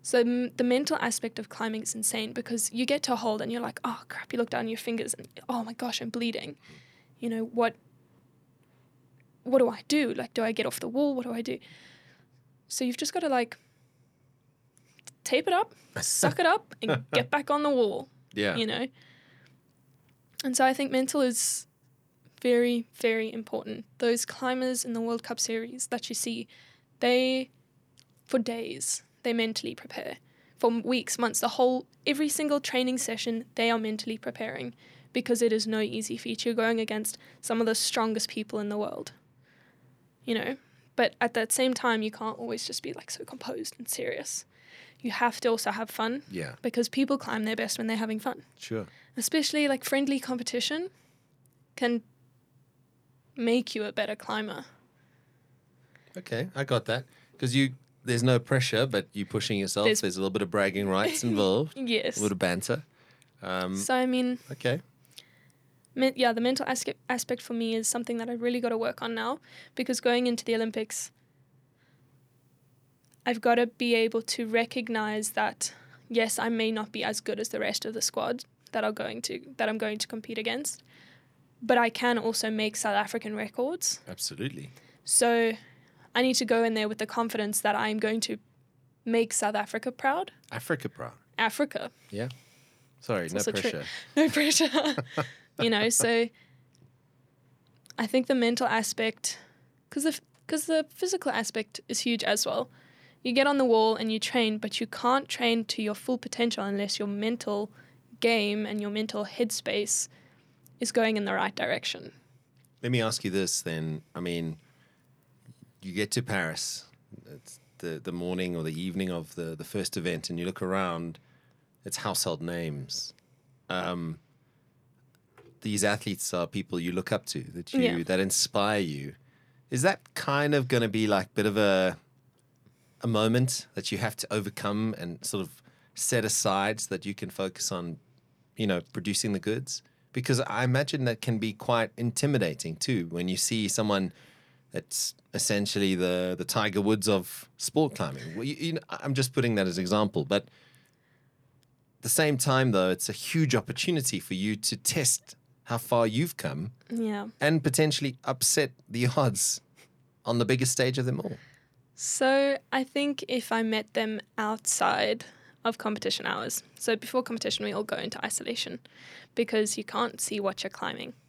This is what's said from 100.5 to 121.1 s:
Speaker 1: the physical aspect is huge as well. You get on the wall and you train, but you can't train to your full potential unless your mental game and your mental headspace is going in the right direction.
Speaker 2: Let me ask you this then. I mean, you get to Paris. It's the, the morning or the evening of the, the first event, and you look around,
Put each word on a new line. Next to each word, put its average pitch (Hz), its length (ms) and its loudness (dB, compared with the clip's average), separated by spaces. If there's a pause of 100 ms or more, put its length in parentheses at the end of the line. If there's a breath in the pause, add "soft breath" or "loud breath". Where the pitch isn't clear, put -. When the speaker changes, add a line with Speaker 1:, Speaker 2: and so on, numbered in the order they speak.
Speaker 1:
the 311 240 2
physical 359 420 -2
aspect - 560 -4
is 240 140 -4
huge 233 220 2
as 214 220 2
well. - 240 -2 (540 soft breath)
You 247 100 0
get 269 140 6
on 285 100 4
the 269 80 6
wall 220 300 6
and 220 160 -2
you 220 80 0
train, 220 380 2
but 214 240 -4
you 226 60 -2
can't 262 420 2
train 233 360 2
to - 160 -4
your 208 140 0
full 254 220 -2
potential 233 480 -2
unless 202 340 -2
your 208 80 -2
mental 208 640 -2 (480 loud breath)
game 214 460 2
and 208 160 -4
your 208 80 -4
mental 208 360 -2
headspace - 840 -2 (720 soft breath)
is - 120 -2
going 220 260 4
in 202 80 0
the 196 80 0
right 190 220 0
direction. - 560 -4 (720)
Speaker 2:
Let 123 100 0
me 123 100 4
ask 110 220 0
you 95 80 0
this 92 300 0
then. 80 400 -4 (140)
I - 40 -6
mean, 85 380 -4 (1200 soft breath)
you 95 120 -10
get 101 180 0
to 127 100 0
Paris. 92 640 -4 (460)
It's - 280 -20 (180)
the, 80 260 -6
the 92 80 -6
morning 90 440 -2
or 82 80 -2
the 78 180 -4
evening 92 300 -2
of 82 240 -6
the, 82 200 -6
the 76 80 -14
first - 340 -4
event, 85 320 -2
and 85 100 -4
you 85 60 -2
look 92 160 -4
around, 90 580 -2 (680 soft breath)